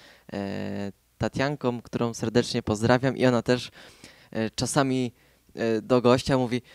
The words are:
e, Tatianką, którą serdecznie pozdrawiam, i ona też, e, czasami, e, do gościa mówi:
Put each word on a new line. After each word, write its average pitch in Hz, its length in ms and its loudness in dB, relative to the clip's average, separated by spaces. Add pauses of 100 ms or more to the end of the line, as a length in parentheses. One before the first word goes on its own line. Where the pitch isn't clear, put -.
(340)
e, 101 580 -6 (260)
Tatianką, 127 640 -2
którą 117 320 -4
serdecznie 117 500 0
pozdrawiam, 117 540 2
i 127 80 2
ona 123 160 4
też, 123 300 0 (600)
e, 110 180 -4
czasami, 131 640 -2 (420)
e, 113 260 0
do 123 200 2
gościa 123 360 4
mówi: 123 240 0 (140)